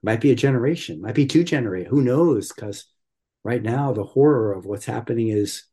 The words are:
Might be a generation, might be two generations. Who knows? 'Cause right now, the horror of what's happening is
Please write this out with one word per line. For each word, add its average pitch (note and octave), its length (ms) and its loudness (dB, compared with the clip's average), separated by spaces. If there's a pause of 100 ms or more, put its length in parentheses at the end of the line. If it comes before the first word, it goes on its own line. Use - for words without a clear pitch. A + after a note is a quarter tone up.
Might A2 200 -2
be C#3+ 80 4
a C3+ 40 6
generation, C3+ 680 -2
might G#2 120 -6
be C#3+ 120 4
two D#3+ 180 4
generations. G#2 460 -2
Who C#3 100 4
knows? B2+ 520 2
'Cause - 340 -12 (580)
right A#2 180 -2
now, C3 300 -2
the G#2 120 -2
horror C3 500 2
of F#2 100 -12
what's G2+ 220 -8
happening A#2 420 -2
is G#2 440 -2